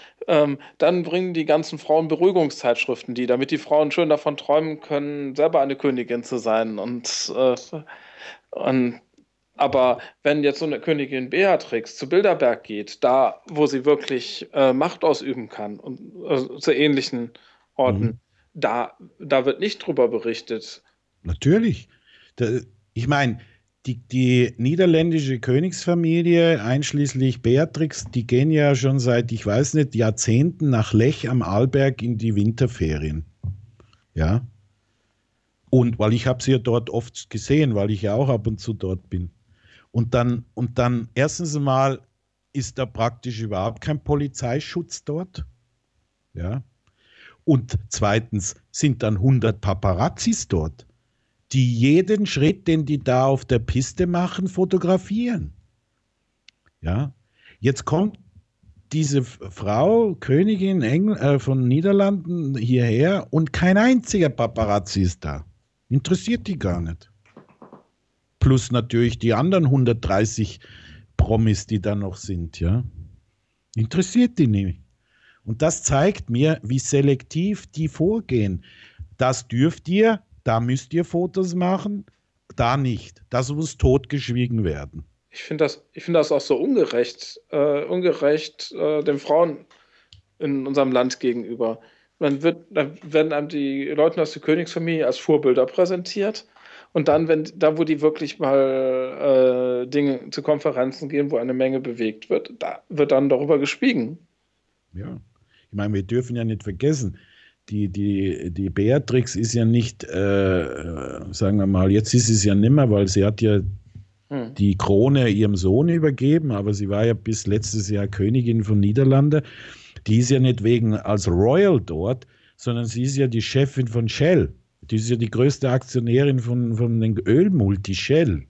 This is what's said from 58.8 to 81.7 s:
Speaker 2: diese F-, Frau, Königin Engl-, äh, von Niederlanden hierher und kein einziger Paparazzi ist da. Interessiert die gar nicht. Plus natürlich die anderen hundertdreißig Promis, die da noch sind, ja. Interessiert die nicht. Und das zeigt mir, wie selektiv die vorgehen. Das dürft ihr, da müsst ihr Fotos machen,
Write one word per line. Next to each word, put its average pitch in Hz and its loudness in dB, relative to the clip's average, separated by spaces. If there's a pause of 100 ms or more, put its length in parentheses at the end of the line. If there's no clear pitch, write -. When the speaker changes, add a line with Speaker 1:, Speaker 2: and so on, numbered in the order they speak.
Speaker 2:
diese 143 0
F-, 120 -4 (120)
Frau, 165 0
Königin 190 2
Engl-, 175 0
äh, 139 2
von 131 0
Niederlanden 175 0
hierher 123 2
und 160 0
kein 185 2
einziger 214 2
Paparazzi 104 0
ist 90 -2
da. 76 -8 (440)
Interessiert 185 -2
die 170 -4
gar 87 -2
nicht. 82 -8 (1300)
Plus 131 4
natürlich 120 0
die 113 2
anderen 156 2
hundertdreißig 113 0 (560)
Promis, 110 2
die 107 -2
da 104 -2
noch 95 -6
sind, 85 -8
ja. 104 0 (920)
Interessiert 185 0
die 147 4
nicht. 98 0 (640)
Und 110 -4
das 156 0
zeigt 156 0
mir, 139 2
wie 127 -2
selektiv 143 0
die 156 -6
vorgehen. 127 -2 (520)
Das 131 -2
dürft 143 0
ihr, 208 2 (220)
da 113 0
müsst 127 -4
ihr 165 0
Fotos 180 -4
machen, 190 -2 (520)